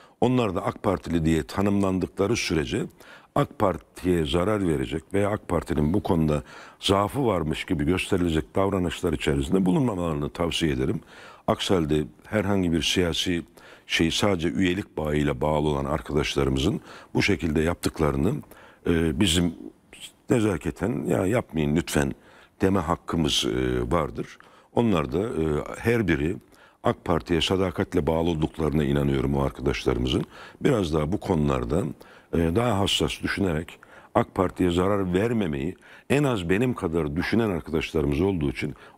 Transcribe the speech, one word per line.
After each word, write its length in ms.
onlar 340
da 100
ak 180
Partili 420
diye 180
tanımlandıkları 960
sürece 460
ak 240
Parti'ye 680
zarar 420
verecek 340
veya 160
ak 180
Parti'nin 460
bu 80
konuda 400
zaafı 460
varmış 380
gibi 200
gösterilecek 720
davranışlar 560
içerisinde 540
bulunmamalarını 640
tavsiye 420
ederim. 280
Aksi 280
halde 300
herhangi 480
bir 100
siyasi 600
şey, 240
sadece 380
üyelik 480
bağıyla 440
bağlı 280
olan 160
arkadaşlarımızın 960
bu 80
şekilde 380
yaptıklarını, 720
e, 340
bizim 340
nezaketen 760
"Ya 220
yapmayın 500
lütfen." 380
deme 200
hakkımız, 680
e, 440
vardır. 480
Onlar 380
da, 100
e, 200
her 300
biri... 280
ak 200
Parti'ye 360
sadakatle 640
bağlı 240
olduklarına 540
inanıyorum 520
o 60
arkadaşlarımızın. 840
Biraz 340
daha 180
bu 80
konularda, 640
e, 60
daha 220
hassas 440
düşünerek 560
ak 200
Parti'ye 360
zarar 440
vermemeyi 640
en 140
az 240
benim 260
kadar 420
düşünen 340
arkadaşlarımız 720
olduğu 300
için 240